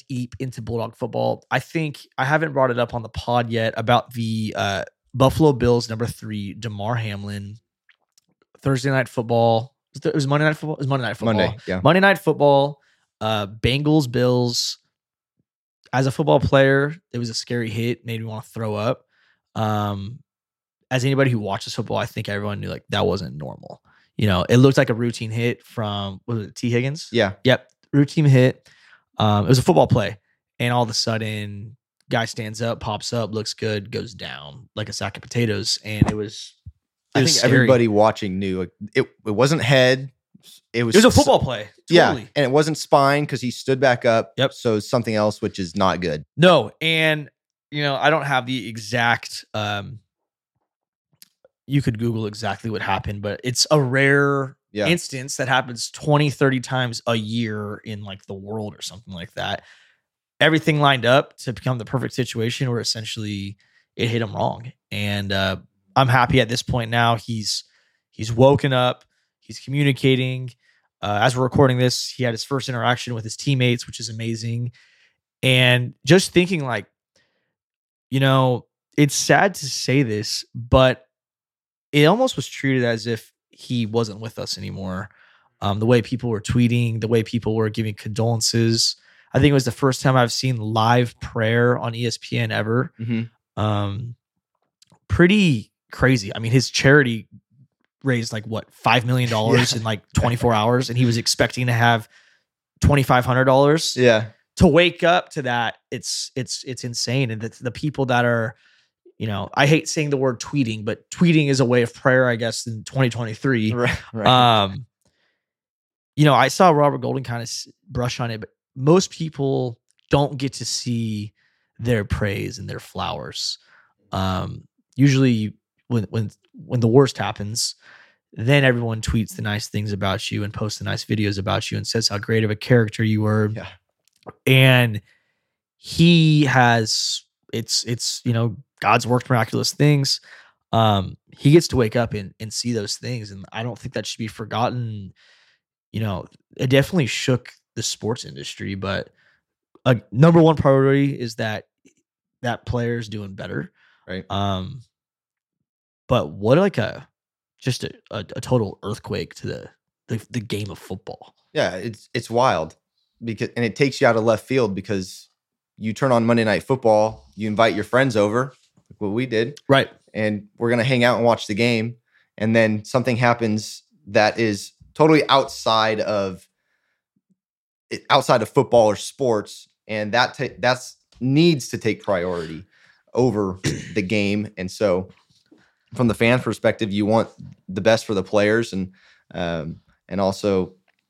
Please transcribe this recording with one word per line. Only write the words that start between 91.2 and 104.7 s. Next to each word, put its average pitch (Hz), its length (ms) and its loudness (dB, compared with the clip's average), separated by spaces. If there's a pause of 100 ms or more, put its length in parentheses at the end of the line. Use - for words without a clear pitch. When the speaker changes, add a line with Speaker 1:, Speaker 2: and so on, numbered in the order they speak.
Speaker 1:
on 117 180 -6
E 120 100 -4
S 113 160 -4
P - 160 -6
N 113 140 -2
ever. 110 480 -2
Speaker 2:
Mm-hmm. 117 600 -6
Speaker 1:
Um, 104 540 -4 (920)
pretty 175 640 4 (200)
crazy. 123 420 0
I 107 60 -8
mean, 113 120 -4
his 127 180 2
charity 131 580 4 (760)
raised, 117 300 -2
like, 110 140 -10
what, 113 260 -10
five 120 320 2
million 123 240 0
dollars 113 420 2
Speaker 2:
<laughs> - 20 -4
Yeah. 127 40 -4
Speaker 1:
in, 110 60 -6
like, 110 180 -4 (120)
twenty-four 120 400 0
hours, 120 360 0
and 120 80 -4
he 127 80 2
was 117 120 2
expecting 123 500 -2
to 123 60 0
have 117 360 2 (720)
twenty-five 135 460 4
hundred 131 180 2
dollars. 143 520 4
Speaker 2:
Yeah. 110 320 4 (280)
Speaker 1:
To 185 120 6
wake 170 360 4